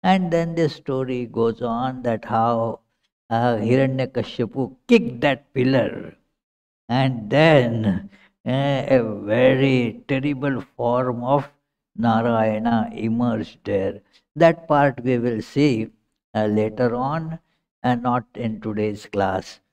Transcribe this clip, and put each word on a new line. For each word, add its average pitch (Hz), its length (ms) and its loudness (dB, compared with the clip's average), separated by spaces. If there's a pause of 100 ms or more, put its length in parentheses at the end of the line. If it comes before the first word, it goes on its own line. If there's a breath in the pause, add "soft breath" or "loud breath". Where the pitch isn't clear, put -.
And 185 340 2
then 170 180 -2
the 160 160 0
story 131 560 -4
goes 113 340 -2
on 123 460 -4
that 113 180 -4
how, 113 560 0 (480)
uh, 117 280 2 (100)
Hiranyakashipu 127 1000 -2 (240)
kicked 123 380 2
that 135 260 0
pillar, 123 640 0 (720)
and 123 400 0
then, 117 800 4 (360 soft breath)
uh, 135 360 -2 (160)
a 120 40 2 (340)
very 131 720 2
terrible 135 520 -2 (220)
form 120 400 -2 (140)
of 135 180 -2 (400)
Narayana 113 1000 0
emerged 113 720 -2
there. 95 320 -2 (380 soft breath)
That 165 320 4
part 139 440 2
we 123 80 2
will 117 240 -2 (120)
see, 127 360 2 (440)
uh, 107 120 0 (140)
later 113 340 0
on, 160 440 -6 (440)
and 123 200 0 (100)
not 123 120 -2 (100)
in 110 280 -6
today's 107 420 -4
class. 95 560 -4 (120)